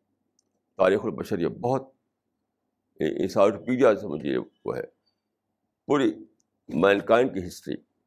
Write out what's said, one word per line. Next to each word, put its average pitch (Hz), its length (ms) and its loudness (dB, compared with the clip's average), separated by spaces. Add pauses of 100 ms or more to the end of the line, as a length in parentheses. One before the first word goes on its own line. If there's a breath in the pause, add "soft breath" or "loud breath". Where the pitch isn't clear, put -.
(760)
تاریخ 95 280 4
البشریہ، 85 440 -4
بہت 131 440 -4 (1080)
انسائکلوپیڈیا 110 920 2
سمجھیے 78 440 -6 (260)
وہ 57 120 -6
ہے، 58 60 -6 (1040)
پوری 131 280 2 (540)
مینکائنڈ 101 640 2
کی 90 120 -6
ہسٹری۔ - 300 -10 (300)